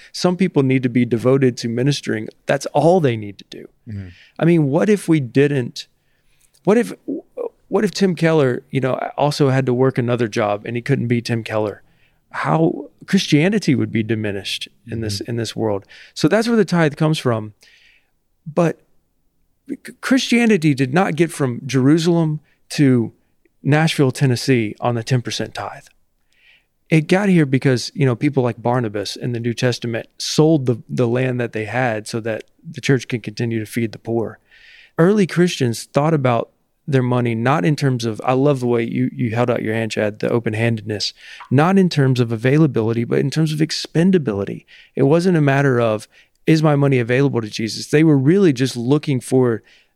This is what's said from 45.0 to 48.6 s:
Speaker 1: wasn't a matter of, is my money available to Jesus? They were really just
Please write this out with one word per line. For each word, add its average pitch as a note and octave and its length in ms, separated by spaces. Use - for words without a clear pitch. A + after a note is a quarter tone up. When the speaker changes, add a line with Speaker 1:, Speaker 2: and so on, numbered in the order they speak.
Speaker 1:
wasn't E3+ 340
a D#3 60
matter C#3 360
of, A2 300
is D#3+ 160
my D3 140
money C#3 220
available B2 440
to G#2+ 80
Jesus? G#2+ 380
They D3+ 160
were D#3 120
really D#3 380
just B2 200